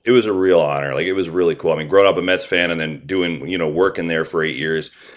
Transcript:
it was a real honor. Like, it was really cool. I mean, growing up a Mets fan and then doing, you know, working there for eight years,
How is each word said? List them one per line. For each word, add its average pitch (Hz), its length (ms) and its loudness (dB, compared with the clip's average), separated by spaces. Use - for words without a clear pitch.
it 117 60 2
was 120 140 4
a 107 80 -2
real 92 260 4
honor. 71 360 0
Like, 80 100 -2
it 92 80 -2
was 95 160 -2
really 85 240 2
cool. 82 180 -2
I 78 40 0
mean, 78 120 -6
growing 98 200 4
up 87 100 2
a 87 60 -2
Mets 90 220 0
fan 87 260 0
and 82 100 -4
then 78 240 -8
doing, 85 420 -4
you 90 120 -4
know, 80 100 -2
working 87 380 0
there 80 180 -2
for 80 180 -4
eight 80 120 -4
years, 78 340 -4